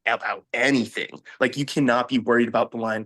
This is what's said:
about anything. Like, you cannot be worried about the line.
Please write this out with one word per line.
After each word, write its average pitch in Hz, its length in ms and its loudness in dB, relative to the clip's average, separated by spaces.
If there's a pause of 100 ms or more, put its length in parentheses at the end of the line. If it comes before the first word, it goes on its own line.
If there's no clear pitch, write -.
about 107 460 -2
anything. 120 680 0 (200)
Like, 127 160 2
you 143 80 -2
cannot 123 440 2
be 131 100 0
worried 120 300 2
about 113 220 0
the - 80 -12
line. 110 280 -4